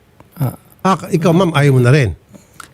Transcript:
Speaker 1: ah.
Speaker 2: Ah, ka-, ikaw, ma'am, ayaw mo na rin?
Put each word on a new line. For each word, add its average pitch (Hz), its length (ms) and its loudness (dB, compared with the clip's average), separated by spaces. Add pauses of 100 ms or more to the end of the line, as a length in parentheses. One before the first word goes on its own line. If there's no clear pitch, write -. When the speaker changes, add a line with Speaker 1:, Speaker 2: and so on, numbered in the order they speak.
(360)
Speaker 1:
ah. 127 220 -8 (240)
Speaker 2:
Ah, 185 160 0
ka-, 185 100 -14
ikaw, 165 240 0
ma'am, 170 220 0
ayaw 143 180 2
mo 127 80 2
na 120 140 2
rin? 120 240 0 (560)